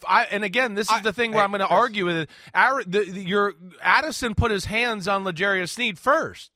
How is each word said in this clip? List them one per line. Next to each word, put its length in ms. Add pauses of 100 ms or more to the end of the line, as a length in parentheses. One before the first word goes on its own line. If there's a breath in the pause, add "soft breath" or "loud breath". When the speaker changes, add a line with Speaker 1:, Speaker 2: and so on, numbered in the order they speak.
Speaker 1:
I, 240
and 140
again, 300
this 120
is 60
Speaker 2:
I, 80
Speaker 1:
the 120
thing 200
where 80
Speaker 2:
hey, 60
Speaker 1:
I'm 40
gonna 160
Speaker 2:
Chris. 100
Speaker 1:
argue 300
with 120
it. 120 (240 loud breath)
Ar-, 300
the, 180
the, 180
your, 340 (280)
Addison 540
put 160
his 140
hands 420
on 160
L'Jarius 460
Sneed 280
first, 580